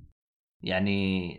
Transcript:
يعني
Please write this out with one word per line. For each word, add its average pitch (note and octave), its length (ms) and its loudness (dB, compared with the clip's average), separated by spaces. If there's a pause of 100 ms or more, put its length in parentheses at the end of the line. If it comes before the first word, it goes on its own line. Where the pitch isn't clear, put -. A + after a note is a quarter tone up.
(640)
يعني F#2+ 760 0